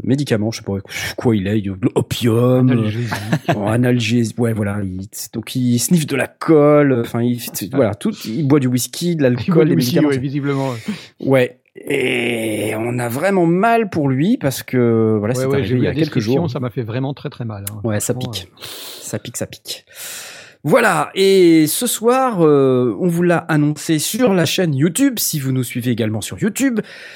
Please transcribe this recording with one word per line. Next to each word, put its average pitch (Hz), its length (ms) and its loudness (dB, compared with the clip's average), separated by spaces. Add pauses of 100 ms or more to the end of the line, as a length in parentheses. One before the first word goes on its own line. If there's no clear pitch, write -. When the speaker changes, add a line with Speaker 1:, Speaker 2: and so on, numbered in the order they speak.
Speaker 1:
médicaments. 120 480 0
Je - 80 -12
sais - 40 -18
pas 98 140 -4 (400)
quoi 113 180 2
il 95 120 -2
est. 107 140 0 (320)
Opium. 123 760 2
Speaker 2:
Analgésie. 110 420 0 (360)
Speaker 1:
<laughs> 165 60 0
Oh, 104 120 -2
analgésie. 117 720 2
Ouais, 117 160 0
voilà. 104 280 -2
Il, 92 240 -6 (280)
donc - 200 -10
il 123 240 2
sniffe 151 280 2
de 135 100 -4
la 127 120 -2
colle. 147 720 4
Enfin, 117 220 -4
il, 120 160 0 (340)
voilà, 117 220 2
tout, - 180 -4 (120)
il 123 240 -4
boit 147 120 6
du 127 80 2
whisky, 160 480 -2
de 147 80 0
Speaker 2:
Il 127 40 4
boit - 0 -
Speaker 1:
l'alcool, 156 360 4
Speaker 2:
du 151 80 2
Speaker 1:
des 135 40 2
Speaker 2:
whisky, 123 200 0
Speaker 1:
médicaments. 147 180 4
Speaker 2:
ouais, 131 40 0
visiblement, 135 520 -4
ouais. - 560 -10
Speaker 1:
Ouais. 131 340 2 (280)
Et 120 920 -2
on 120 200 -4
a 120 120 -4
vraiment 180 340 0
mal 208 460 2
pour 147 180 -2
lui 156 300 2
parce - 240 -4
que, 113 560 2
voilà, 104 160 -2
Speaker 2:
Ouais, 127 60 0
Speaker 1:
c'est 131 60 -2
Speaker 2:
ouais, 135 100 0
Speaker 1:
arrivé 131 120 -2
Speaker 2:
j'ai 123 60 0
vu 123 60 0
Speaker 1:
il - 40 2
y - 20 2
a - 40 0
Speaker 2:
la 135 40 -4
Speaker 1:
quelques 151 100 0 (100)
Speaker 2:
description, 113 180 0 (120)
Speaker 1:
jours. 139 60 -4
Speaker 2:
ça 143 80 -8
m'a 123 120 -6
fait 131 120 -6
vraiment 131 300 -6
très, - 160 -12
très - 160 -10
mal, 104 260 -10
hein. 107 140 -12
Speaker 1:
Ouais, 104 160 -2
ça 113 140 -2
Speaker 2:
Franchement, 127 180 -6
Speaker 1:
pique. 95 180 -10
Speaker 2:
euh. - 120 -20 (400)
Speaker 1:
Ça - 160 -8
pique, - 180 -12
ça - 100 -6
pique. - 380 -16 (800)
Voilà, 185 500 2
et 175 520 6
ce 247 200 -4
soir, 240 540 0
euh, 131 580 4
on 180 100 0
vous 170 140 0
l'a 170 140 2
annoncé 151 640 0
sur 220 340 0
la 170 140 2
chaîne 165 280 0
YouTube. 196 440 2
Si - 200 -4
vous 131 140 -4
nous 131 120 0
suivez 123 260 -4
également 110 320 -2
sur 95 160 -10
YouTube, 226 420 0 (360)